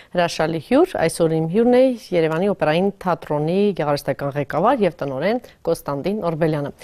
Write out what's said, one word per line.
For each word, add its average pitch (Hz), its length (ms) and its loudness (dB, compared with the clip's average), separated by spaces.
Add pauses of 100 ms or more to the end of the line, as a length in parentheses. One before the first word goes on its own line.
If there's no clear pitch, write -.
(160)
հրաշալի 165 500 0
հյուր, 302 280 4 (100)
այսօր 165 340 0
իմ 160 160 0
հյուրն 233 240 4
է 254 40 6 (280)
Երևանի 165 440 0
օպերային 165 340 2 (160)
թատրոնի 160 540 -2 (200)
գեղարվեստական 143 640 -2
ղեկավար 196 420 0
և 175 220 0
տնօրեն 151 380 -2 (260)
Կոստանդին 165 640 -4
Օրբելյանը։ 151 400 -2 (120)